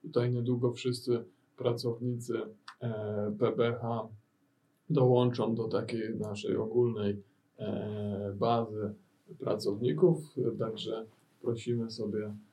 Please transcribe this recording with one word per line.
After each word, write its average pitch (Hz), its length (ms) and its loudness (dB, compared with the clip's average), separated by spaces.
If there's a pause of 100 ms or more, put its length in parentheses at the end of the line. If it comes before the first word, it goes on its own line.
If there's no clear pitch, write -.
Tutaj 123 300 2
niedługo 120 400 2
wszyscy 120 520 -2 (320)
pracownicy, 117 840 -2 (400)
e, 107 580 -2
P 117 180 2
B 117 240 4
H 113 280 -2 (840)
dołączą 123 640 6
do 113 140 -2
takiej 110 500 -2
naszej 107 380 -2
ogólnej, 110 680 0 (360)
e, 104 800 -4
bazy 110 560 0 (440)
pracowników, 117 960 2 (240)
także 110 480 -4 (360)
prosimy 117 480 -2
sobie 104 440 -4 (180)